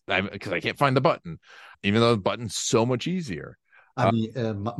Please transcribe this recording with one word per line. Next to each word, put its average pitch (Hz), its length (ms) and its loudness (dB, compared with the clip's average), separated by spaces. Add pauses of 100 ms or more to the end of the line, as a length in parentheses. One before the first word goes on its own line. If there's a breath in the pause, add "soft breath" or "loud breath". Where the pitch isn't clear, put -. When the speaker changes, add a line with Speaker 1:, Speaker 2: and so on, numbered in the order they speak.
Speaker 1:
I, 95 160 0
'cause 101 300 -8
I 85 60 -2
can't 120 180 -4
find 135 200 2
the 131 40 4
button," 120 360 0 (460 loud breath)
even 104 180 4
though 117 140 6
the 98 60 -2
button's 104 340 -4
so - 280 2
much 123 220 -2
easier. 151 540 -6 (360 soft breath)
Speaker 2:
I 117 120 2
Speaker 1:
Uh, 101 40 4
Speaker 2:
mean, 110 240 -2
uh, 135 40 -6 (100)
m-, 104 200 -6 (100)